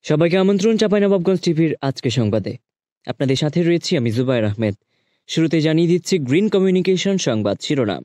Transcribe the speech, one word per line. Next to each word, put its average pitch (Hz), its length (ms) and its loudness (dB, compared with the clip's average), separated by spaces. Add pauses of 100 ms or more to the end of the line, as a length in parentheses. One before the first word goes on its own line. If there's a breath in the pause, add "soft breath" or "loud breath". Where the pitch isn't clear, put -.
সবাইকে 165 300 2
আমন্ত্রণ 202 380 2
চাঁপাইনবাবগঞ্জ 196 640 2
টিভির 160 400 0
আজকে 135 300 -2
সংবাদে। 107 460 -2 (500)
আপনাদের 131 300 -2
সাথে 151 260 -2
রয়েছি 170 340 0
আমি 117 140 0
জুবায়ের 123 340 0
আহমেদ। 104 300 -2 (540)
শুরুতে 160 320 0
জানিয়ে 160 280 2
দিচ্ছি 180 300 0
গ্রিন 151 300 0
কমিউনিকেশন 190 720 0
সংবাদ 107 420 -2
শিরোনাম। 104 440 -2